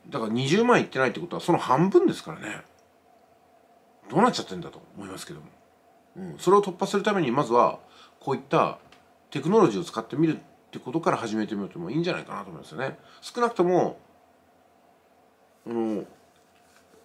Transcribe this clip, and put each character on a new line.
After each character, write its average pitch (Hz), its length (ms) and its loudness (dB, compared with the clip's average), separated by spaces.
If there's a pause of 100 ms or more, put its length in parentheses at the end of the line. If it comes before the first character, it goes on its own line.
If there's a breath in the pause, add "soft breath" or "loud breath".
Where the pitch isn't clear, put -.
だ 143 100 -8
か 113 80 -4
ら 107 60 -4
二 131 160 0
十 208 160 4
万 233 160 6
い 113 40 2
っ - 40 -10
て - 100 -6
な 131 80 4
い 120 40 2
っ - 20 -6
て - 80 -8
こ 90 60 -8
と 175 100 -8
は 165 60 -8
そ 175 100 2
の 147 60 4
半 147 300 4
分 349 180 6
で - 60 2
す - 100 -8
か 110 100 -12
ら - 80 -14
ね。 110 200 -10 (1500)
ど 147 100 -2
う 202 40 4
な 247 60 6
っ - 40 0
ち - 80 -4
ゃ - 40 -6
っ - 20 -18
て - 80 -10
ん 90 60 -8
だ - 100 -12
と - 100 -20 (160)
思 98 80 -14
い 98 40 -12
ま 95 100 -12
す - 80 -14
け 85 60 -16
ど 76 80 -16
も。 76 60 -20 (680)
う 175 40 -14
ん。 170 180 -12
そ - 120 2
れ 196 60 8
を 202 60 6
突 190 140 -4
破 196 100 -2
す 196 100 -2
る 190 60 -2
た 208 100 2
め 190 100 2
に 131 80 0
ま 143 140 2
ず 110 80 -4
は、 117 280 4 (400 loud breath)
こ - 120 -6
う 131 40 -4
い - 20 -4
っ 131 40 -14
た 123 360 0 (520)
テ 143 100 -6
ク 139 80 -6
ノ 220 120 6
ロ 170 80 8
ジ 101 100 -2
ー - 20 -4
を 82 40 -6
使 - 140 -10
っ 110 60 -6
て - 120 -10
み 160 100 2
る 156 120 0
っ - 20 -18 (300)
て - 80 -12
こ - 140 -12
と 160 80 -2
か - 100 0
ら 120 60 2
始 107 180 -4
め 107 120 -2
て 107 80 -6
み 101 100 -4
る 90 40 -8
と - 100 -16
も 87 120 -8
い 120 40 -4
い 156 40 0
ん 170 40 2
じ 175 80 -2
ゃ - 20 0
な - 80 -6
い - 40 -12
か - 100 -14
な 101 80 -10
と 98 80 -14
思 80 80 -14
い - 40 -18
ま - 60 -20
す - 40 -20
よ 85 80 -10
ね。 135 180 -6 (220 loud breath)
少 - 200 -8
な 233 100 2
く - 60 -12
と 180 80 2
も、 170 340 2 (1700)
あ 117 60 -10
の、 113 320 -2 (1000)